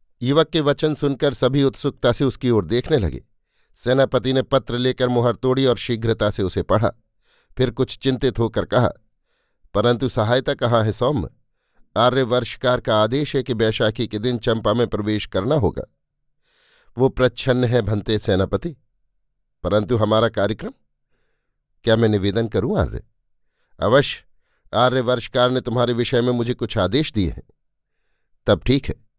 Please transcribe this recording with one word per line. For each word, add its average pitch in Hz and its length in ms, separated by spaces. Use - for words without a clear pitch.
युवक 143 260
के 160 120
वचन 147 340
सुनकर 139 400
सभी 135 280
उत्सुकता 131 500
से 143 120
उसकी 127 260
ओर 104 140
देखने 120 340
लगे। 73 260
सेनापति 127 580
ने 131 100
पत्र 123 360
लेकर 123 300
मुहर 120 280
तोड़ी 131 300
और 117 100
शीघ्रता 110 540
से - 120
उसे 90 200
पढ़ा। 104 300
फिर 127 120
कुछ 117 280
चिंतित 131 400
होकर 110 260
कहा, 117 280
"परंतु 117 340
सहायता 123 460
कहाँ 117 300
है 110 80
सौम्य? 123 360
आर्यवर्षकार 123 840
का 107 220
आदेश 135 340
है 127 60
कि 117 120
बैशाखी 110 520
के 107 120
दिन 120 200
चंपा 113 360
में 120 120
प्रवेश 104 400
करना 110 280
होगा।" 110 280
"वो 135 100
प्रच्छन्न 127 560
है 120 180
भंते 107 360
सेनापति, 98 580
परंतु 104 340
हमारा 107 320
कार्यक्रम?" 104 440
"क्या 110 120
मैं 117 120
निवेदन 104 400
करूं 143 300
आर्य?" 58 240
"अवश्य, 123 440
आर्यवर्षकार 123 720
ने 127 100
तुम्हारे 120 320
विषय 117 280
में 127 120
मुझे 120 220
कुछ - 240
आदेश 101 340
दिए 90 180
हैं।" - 120
"तब 101 160
ठीक 135 240
है। - 80